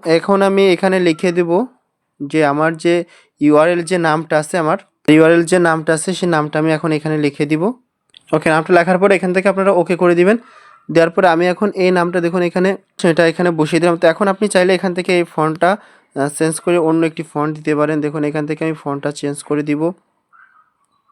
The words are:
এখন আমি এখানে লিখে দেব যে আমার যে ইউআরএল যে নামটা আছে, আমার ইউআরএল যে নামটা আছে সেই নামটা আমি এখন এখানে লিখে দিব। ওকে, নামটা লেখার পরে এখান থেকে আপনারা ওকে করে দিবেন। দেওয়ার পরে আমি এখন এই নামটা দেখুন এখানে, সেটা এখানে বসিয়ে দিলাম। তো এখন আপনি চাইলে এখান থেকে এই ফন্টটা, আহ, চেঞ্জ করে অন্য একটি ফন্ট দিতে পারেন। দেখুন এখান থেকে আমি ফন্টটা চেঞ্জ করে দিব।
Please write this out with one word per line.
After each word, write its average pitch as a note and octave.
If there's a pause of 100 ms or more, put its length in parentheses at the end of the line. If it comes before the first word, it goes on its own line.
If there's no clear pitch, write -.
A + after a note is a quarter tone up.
এখন E3
আমি G3 (100)
এখানে F#3+
লিখে F3
দেব F3 (680)
যে D3+
আমার D#3
যে E3+ (360)
ইউআরএল D#3
যে F3+
নামটা D#3+
আছে, D#3
আমার E3 (300)
ইউআরএল D#3+
যে F3+
নামটা D#3+
আছে D#3+
সেই F3
নামটা D3+
আমি D#3+
এখন D#3
এখানে D#3
লিখে D3
দিব। D#3 (680)
ওকে, D#3
নামটা D#3+
লেখার F3
পরে G3
এখান F3+
থেকে F#3+
আপনারা F#3+
ওকে F3
করে F3
দিবেন। F#3 (540)
দেওয়ার E3
পরে F#3
আমি E3+
এখন F#3
এই F#3
নামটা F3
দেখুন E3+
এখানে, F#3 (240)
সেটা E3+
এখানে F3
বসিয়ে D#3
দিলাম। E3+
তো E3+
এখন D#3+
আপনি G3
চাইলে F#3
এখান F#3
থেকে F3+
এই E3+
ফন্টটা, E3+ (380)
আহ, C#3
চেঞ্জ D#3+
করে F3
অন্য E3
একটি D#3+
ফন্ট D3+
দিতে D3+
পারেন। D3+
দেখুন D3+
এখান D3
থেকে D#3+
আমি D#3+
ফন্টটা C#3+
চেঞ্জ D3
করে D3
দিব। D3+ (1200)